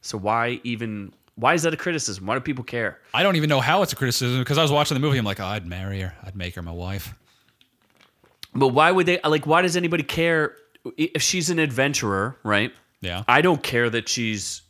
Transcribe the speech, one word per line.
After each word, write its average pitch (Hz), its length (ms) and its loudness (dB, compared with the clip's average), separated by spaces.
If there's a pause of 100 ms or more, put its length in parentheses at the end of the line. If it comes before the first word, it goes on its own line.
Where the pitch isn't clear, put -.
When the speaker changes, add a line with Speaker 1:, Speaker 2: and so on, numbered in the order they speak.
Speaker 1:
So - 180 -10
why 117 440 -2
even, 110 480 -6 (240)
why 135 200 2
is 160 80 0
that 160 100 0
a 151 40 -8
criticism? 123 500 -6
Why 113 80 0
do 131 60 -2
people 131 220 -6
care? 113 360 -4 (140)
Speaker 2:
I 175 100 2
don't 190 120 4
even 151 140 2
know 143 100 4
how 151 220 4
it's 180 100 0
a - 40 -6
criticism, 127 500 0
'cause 143 120 0
I 160 40 4
was 151 100 2
watching 147 240 2
the 131 60 0
movie. 143 160 2
I'm 117 80 0
like, 98 160 -4
"Oh, 95 40 -6
I'd 98 200 -6
marry 95 360 -8
her. 92 120 -6 (100)
I'd 95 140 -14
make 87 180 -8
her 90 60 -10
my 85 100 -10
wife." 90 420 -8 (1400)
Speaker 1:
But 135 140 6
why 151 220 6
would 185 140 4
they, 175 180 2
like, 151 240 2
why 160 140 6
does 180 140 0
anybody 170 280 0
care 165 520 0 (300)
i-, 151 300 -4
if 151 60 -2
she's 170 280 0
an 165 100 0
adventurer, 127 840 0
right? 104 280 2 (300)
Speaker 2:
Yeah. 92 260 -6
Speaker 1:
I 127 140 6
don't 165 220 4
care 120 260 2
that 113 180 -4
she's 110 640 -4